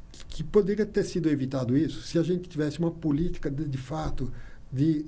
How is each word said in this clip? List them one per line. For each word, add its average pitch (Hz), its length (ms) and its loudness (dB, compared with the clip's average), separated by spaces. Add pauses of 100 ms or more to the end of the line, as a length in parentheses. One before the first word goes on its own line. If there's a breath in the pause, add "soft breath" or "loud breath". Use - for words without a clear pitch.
(100)
que, - 140 -14
que - 200 -4
poderia 208 420 4
ter 202 180 0
sido 160 240 0
evitado 127 480 2
isso 156 240 2
se - 180 -2
a 165 40 6
gente 180 260 0
tivesse 151 300 -2
uma 170 120 2
política 160 600 0
de, 143 180 -4
de 131 100 -2
fato, - 540 -2 (400 loud breath)
de 151 360 4